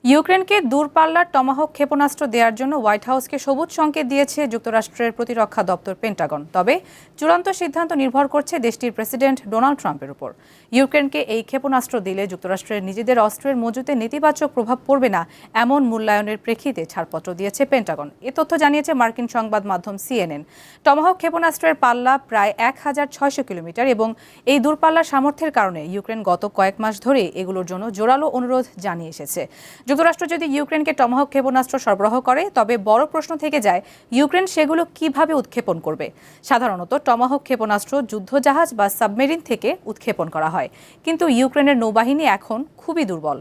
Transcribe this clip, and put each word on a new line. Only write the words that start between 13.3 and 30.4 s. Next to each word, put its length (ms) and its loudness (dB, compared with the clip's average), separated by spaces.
মজুতে 380 -4
নেতিবাচক 540 0
প্রভাব 220 0
পড়বে 280 4
না, 60 0
এমন 180 4
মূল্যায়নের 540 0
প্রেক্ষিতে 360 -4
ছাড়পত্র 380 -8
দিয়েছে 220 -4
পেন্টাগন। 360 -2
এ 100 -8
তথ্য 140 -2
জানিয়েছে 280 2
মার্কিন 340 0
সংবাদ 360 -2
মাধ্যম 240 -6
সিএনএন। 360 -2
টমাহক 360 4
ক্ষেপণাস্ত্রের 640 0
পাল্লা 300 2
প্রায় 220 2
এক 60 -6
হাজার 300 -2
ছয়শো 340 -2
কিলোমিটার 360 -4
এবং 120 0
এই 140 6
দূরপাল্লার 460 2
সামর্থ্যের 460 0
কারণে 240 0
ইউক্রেন 360 -6
গত 140 0
কয়েক 260 2
মাস 120 -2
ধরে 180 4
এগুলোর 300 -6
জন্য 120 -8
জোরালো 300 2
অনুরোধ 280 0
জানিয়ে 300 -6
এসেছে। 280 -8
যুক্তরাষ্ট্র 360 2
যদি 120 -4